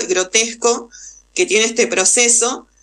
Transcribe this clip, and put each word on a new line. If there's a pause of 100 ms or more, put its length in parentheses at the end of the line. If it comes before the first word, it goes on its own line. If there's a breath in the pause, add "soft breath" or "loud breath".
y
grotesco (440 loud breath)
que
tiene
este
proceso, (160)